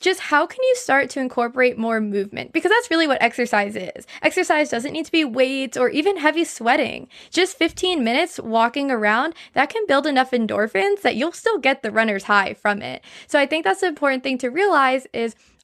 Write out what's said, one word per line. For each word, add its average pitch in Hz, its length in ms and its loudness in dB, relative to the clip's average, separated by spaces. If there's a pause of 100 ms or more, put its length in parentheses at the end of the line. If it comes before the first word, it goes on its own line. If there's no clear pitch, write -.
Just 370 180 0
how 302 280 0
can - 160 -10
you 508 140 4
start 277 340 0
to 285 100 -6
incorporate 247 560 0
more 226 240 -2
movement? 202 520 -6
Because 339 180 0
that's 466 200 2
really 330 160 2
what 269 140 2
exercise 220 560 0
is. - 300 -12 (160)
Exercise 311 480 2
doesn't 240 240 -4
need 311 100 -6
to - 80 -14
be 320 140 2
weights 262 500 0
or 247 140 2
even 359 260 0
heavy 311 280 2
sweating. 262 640 -2 (220)
Just 370 300 0
fifteen 330 440 0
minutes 254 380 0
walking 233 500 0
around, 233 440 0 (180)
that 285 160 2
can 440 180 -4
build 285 200 2
enough 262 240 2
endorphins 214 720 0
that - 140 0
you'll 302 160 -2
still 453 260 0
get 269 240 0
the 220 100 -6
runner's 214 320 0
high 202 300 2
from 208 260 -2
it. 127 240 -10 (220)
So - 120 2
I 277 60 6
think 311 200 -2
that's 381 180 0
the 370 60 2
important 285 340 -2
thing 262 160 -4
to 254 100 -4
realize 269 640 2
is 233 220 -4 (300)